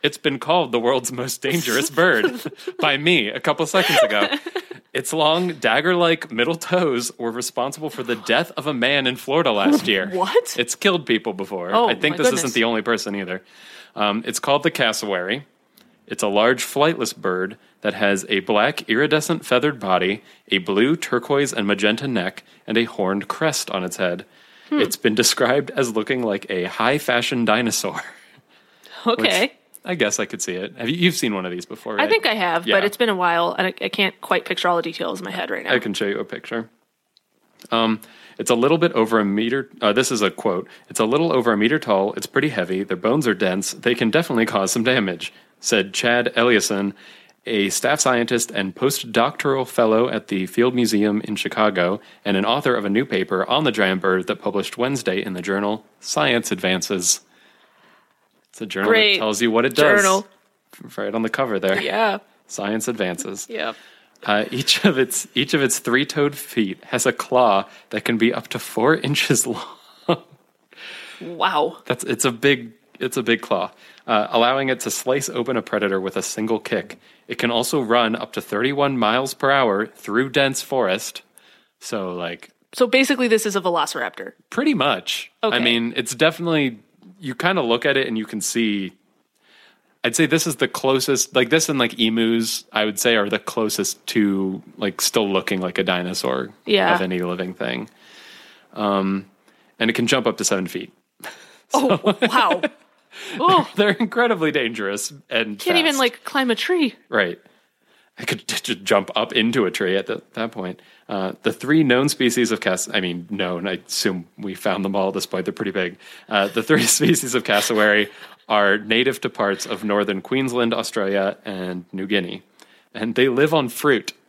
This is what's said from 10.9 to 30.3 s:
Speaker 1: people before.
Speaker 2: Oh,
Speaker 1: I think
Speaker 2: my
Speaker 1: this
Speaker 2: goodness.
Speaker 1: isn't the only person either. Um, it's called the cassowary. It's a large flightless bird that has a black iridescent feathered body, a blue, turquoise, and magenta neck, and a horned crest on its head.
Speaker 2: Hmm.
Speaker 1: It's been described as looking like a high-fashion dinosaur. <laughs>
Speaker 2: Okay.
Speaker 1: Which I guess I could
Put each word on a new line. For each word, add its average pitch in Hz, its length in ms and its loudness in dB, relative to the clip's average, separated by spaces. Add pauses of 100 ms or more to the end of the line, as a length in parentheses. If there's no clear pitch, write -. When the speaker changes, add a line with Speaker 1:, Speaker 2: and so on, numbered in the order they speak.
Speaker 1:
people 110 280 0
before. 95 400 -6
Speaker 2:
Oh, 226 160 4
Speaker 1:
I 226 60 0
think 151 180 -2
Speaker 2:
my 143 40 -6
Speaker 1:
this 196 100 2
Speaker 2:
goodness. 131 180 0
Speaker 1:
isn't 117 80 -4
the 117 120 2
only 113 160 0
person 104 340 -2
either. 92 260 -8 (540)
Um, 104 300 0
it's 120 140 -6
called 139 240 2
the 160 80 2
cassowary. 107 760 -2 (640)
It's - 160 -4
a 107 40 0
large 113 360 2
flightless 143 520 0
bird 92 420 -4 (240)
that 104 120 -2
has 101 360 0
a 98 120 0
black 113 480 0
iridescent 147 560 0
feathered 131 340 0
body, 95 440 0 (260)
a 98 100 2
blue, 107 360 2
turquoise, 139 580 -2
and 107 140 -2
magenta 104 400 0
neck, 95 360 -4 (240)
and 113 100 0
a 117 60 2
horned 101 460 -2
crest - 420 -4
on 92 140 -4
its 90 120 -6
head. 90 280 -2 (440)
Speaker 2:
Hmm. 302 100 0
Speaker 1:
It's - 180 0
been 110 180 2
described 131 560 2
as 120 240 0
looking 123 260 -2
like 101 280 -2
a 90 160 -2
high-fashion 120 800 0
dinosaur. 107 600 0
<laughs> - 60 -16 (960)
Speaker 2:
Okay. 214 340 2
Speaker 1:
Which 277 100 0 (320)
I 180 120 -4
guess 110 240 0
I 104 80 0
could - 160 -8